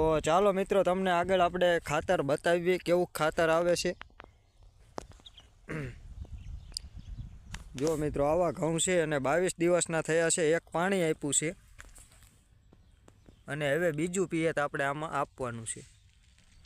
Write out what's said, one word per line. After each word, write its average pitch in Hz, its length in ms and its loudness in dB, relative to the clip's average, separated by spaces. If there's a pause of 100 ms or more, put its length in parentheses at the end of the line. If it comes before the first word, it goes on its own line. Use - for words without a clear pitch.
(200)
ચાલો 185 320 4
મિત્રો, 190 300 2
તમને 185 280 2
આગળ 180 300 2
આપણે 175 380 4
ખાતર 160 440 0
બતાવીએ, 170 560 2
કેવું 175 280 2
ખાતર 160 420 0
આવે 175 280 4
છે. 180 160 -2 (3750)
જો 151 220 -2
મિત્રો, 143 280 -2
આવા 165 260 2
ઘઉં 165 300 -2
છે 185 200 0
અને 151 180 0
બાવીસ 156 400 0
દિવસના 165 440 2
થયા 165 280 2
છે, 175 120 0
એક 160 300 2
પાણી 185 300 0
આપ્યું 156 320 -2
છે 151 160 0 (2000)
અને 147 240 -4
હવે 170 200 2
બીજું 175 360 -2
પિયત 160 300 -2
આપણે 147 260 -2
આમાં 151 280 -4
આપવાનું 123 540 -6
છે. 123 160 -10 (840)